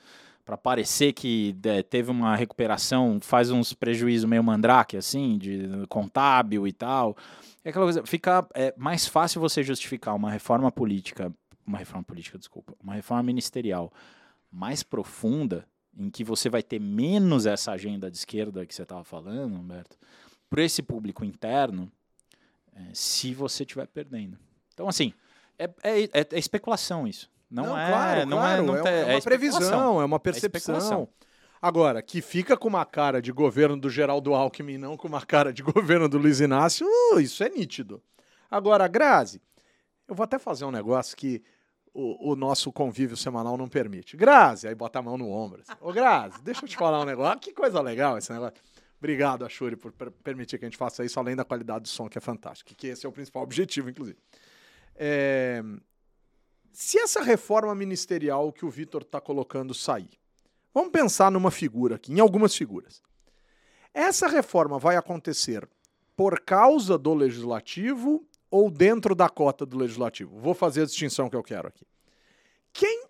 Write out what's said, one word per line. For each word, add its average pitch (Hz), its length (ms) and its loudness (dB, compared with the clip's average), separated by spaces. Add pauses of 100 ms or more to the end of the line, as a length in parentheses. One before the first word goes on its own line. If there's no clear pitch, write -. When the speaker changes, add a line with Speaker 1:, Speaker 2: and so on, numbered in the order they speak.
(440)
Speaker 1:
pra 107 120 -10
parecer 127 560 2
que, 107 500 -2
é, 101 220 0
teve 123 260 -2
uma 117 240 2
recuperação, 113 840 0
faz 123 300 2
uns 120 220 0
prejuízos 117 560 0
meio 113 140 4
mandrake, 113 540 4
assim, 117 420 -2
de 98 300 -6 (200)
contábil 107 800 2
e 98 60 -2
tal. 120 440 -2 (480)
É 165 60 -10
aquela 185 160 0
coisa, 170 180 0
fica, 180 400 2 (100)
é, 131 220 0
mais 160 300 -2
fácil 165 340 2
você 160 220 2
justificar 127 540 -4
uma 104 160 -2
reforma 120 400 2
política, 98 600 -4 (320)
uma 104 140 -6
reforma 92 240 -12
política, 85 340 -16
desculpa, - 460 -20
uma 98 120 -14
reforma 120 280 -4
ministerial 117 720 -4 (640)
mais 113 260 -8
profunda, 113 840 -4 (320)
em 101 100 -8
que 110 160 -10
você 113 240 -4
vai 113 140 0
ter 110 180 -8
menos 135 640 2
essa 104 280 -2
agenda 95 380 -8
de 87 60 -14
esquerda 107 480 -8
que - 100 -18
você 92 120 -14
tava 87 180 -16
falando, 104 500 -10
Humberto, 90 440 -16 (500)
pra 143 140 -2
esse 156 200 -2
público 110 420 -10
interno, 110 640 -4 (840)
é, 98 60 -20 (120)
se - 420 -4
você 135 320 -6
tiver 135 200 -10
perdendo. 113 520 -12 (340)
Então, 196 160 -8
assim, 151 240 0 (460)
é, 160 60 -6 (180)
é, 214 220 2
é, 147 280 2
é 170 60 -4
especulação 185 680 -4
isso. - 240 -12 (200)
Não 123 160 -6
Speaker 2:
Não, - 120 -6
Speaker 1:
é, 165 100 -2
Speaker 2:
claro, - 380 2
Speaker 1:
não 143 120 -2
Speaker 2:
claro, 190 240 2
Speaker 1:
é, 151 40 2
não 139 100 2
Speaker 2:
é, 151 60 -2
Speaker 1:
tem, 180 100 2
Speaker 2:
é 165 80 2
Speaker 1:
é 139 40 0
Speaker 2:
uma 127 140 2
Speaker 1:
especulação. 254 420 2
Speaker 2:
previsão, 208 400 4
é 147 40 2
uma 147 120 2
Speaker 1:
É - 40 2
Speaker 2:
percepção. 180 280 -2 (280)
Speaker 1:
especulação. 190 320 -2 (520)
Speaker 2:
Agora, 165 420 2
que - 200 -8
fica 185 340 0
com 226 120 0
uma 185 160 0
cara 139 360 0
de 123 120 -6
governo 143 440 4
do 139 140 -4
Geraldo 139 440 0
Alckmin 135 400 -2
e 135 40 -12
não 139 180 -12
com 175 120 -12
uma 147 160 -8
cara 143 280 4
de 127 120 -12
<laughs> - 0 -
governo 165 440 4
do 139 100 2
Luiz 143 220 6
Inácio, 147 460 4
uh, 466 340 6
isso 135 240 0
é 240 60 2
nítido. 135 520 -8 (480)
Agora, 202 380 4
Grazi, 175 520 4 (680)
eu 196 60 -10
vou 208 100 -4
até 240 140 -4
fazer 143 260 -8
um 135 60 -6
negócio 123 460 -2
que 127 260 -6 (540)
o, 139 360 -4
o 139 40 -2
nosso 135 340 -2
convívio 123 460 -4
semanal 120 400 -6
não 131 120 -8
permite. 110 480 -6
Grazi, 170 520 8
aí 117 60 -8
bota 113 240 -8
a 127 40 -6
mão 120 140 -8
no 117 140 -8
ombro. 98 320 -8
Assim, - 180 -18
"Ô, 175 120 -10
Grazi, 160 500 2
deixa 170 220 -10
eu - 40 -12
te - 80 -16
falar 156 240 2
um 143 60 -4
negócio." 139 340 -2
Que 392 120 -16
coisa 226 280 0
legal 127 380 0
esse - 120 -12
negócio. 117 240 -10 (440)
Obrigado, 135 480 -2
Achuri, 117 300 -8
por 110 160 -16
per-, - 180 -16
permitir 127 480 -12
que 120 80 -12
a - 20 -10
gente 113 80 -16
faça 123 280 -6
isso, 120 140 -8
além 123 160 -4
da 131 100 -4
qualidade 113 400 -8
do - 40 -16
som, 113 200 -10
que 117 100 -12
é - 20 -12
fantástica, - 540 -14
que - 140 -14
esse 127 180 -12
é - 20 -10
o 127 40 -14
principal 131 300 -14
objetivo, 135 460 -4
inclusive. 127 300 -14 (760)
É... 135 680 -2 (1080)
Se - 280 0
essa 440 240 -2
reforma 214 520 2
ministerial 156 800 -4
que - 120 -14
o 156 60 -6
Vitor 147 320 -10
tá 143 180 -12
colocando 131 540 -6
sair, 104 360 -6 (640)
vamos 349 160 0
pensar 208 400 4
numa 185 200 2
figura 117 460 -2
aqui, - 160 -12
em 180 80 4
algumas 214 340 6
figuras. 101 480 -10 (920)
Essa 339 360 2
reforma 165 500 2
vai 165 180 4
acontecer 151 680 -4 (480)
por 190 260 2
causa 202 580 6
do 156 160 2
legislativo 156 1120 -2 (240)
ou 202 200 6
dentro 196 440 4
da 170 140 6
cota 143 380 0
do 127 100 -8
legislativo? 117 640 -6
Vou 151 160 0
fazer 156 280 2
a 151 40 0
distinção 139 420 -4
que 127 80 -6
eu 113 60 -6
quero 98 260 -10
aqui. - 180 -20 (840)
Quem 453 380 -2